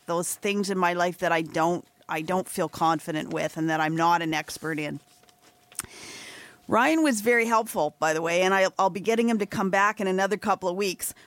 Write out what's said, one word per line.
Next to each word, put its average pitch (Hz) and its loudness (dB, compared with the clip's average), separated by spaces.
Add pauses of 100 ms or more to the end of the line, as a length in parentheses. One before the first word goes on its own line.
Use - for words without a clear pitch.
those 170 -2
things 202 -2
in 190 -2
my 175 2
life 175 0
that 170 0
I 160 2
don't, 165 -2 (220)
I 160 -4
don't 147 -2
feel 165 -4
confident 160 -2
with 156 -4
and 160 0
that 160 0
I'm 156 0
not 170 4
an 160 -4
expert 151 -6
in. 147 -8 (1700)
Ryan 302 4
was 262 2
very 233 4
helpful, 220 0
by 156 2
the 160 0
way, 170 2
and 190 4
I'll, 190 4
I'll 190 4
be 180 -6
getting 226 2
him 226 2
to 202 -2
come 196 -2
back 202 2
in 196 0
another 190 0
couple 190 -2
of 180 -2
weeks 190 -4 (140)